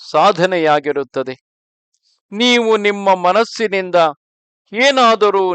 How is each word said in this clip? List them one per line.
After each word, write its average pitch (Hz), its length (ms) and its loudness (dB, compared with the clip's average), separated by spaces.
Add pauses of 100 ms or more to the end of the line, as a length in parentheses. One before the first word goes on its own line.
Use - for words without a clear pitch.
ಸಾಧನೆಯಾಗಿರುತ್ತದೆ. 151 1300 -2 (1000)
ನೀವು 233 460 0
ನಿಮ್ಮ 202 420 0
ಮನಸ್ಸಿನಿಂದ 185 800 -2 (720)
ಏನಾದರೂ 226 720 2 (100)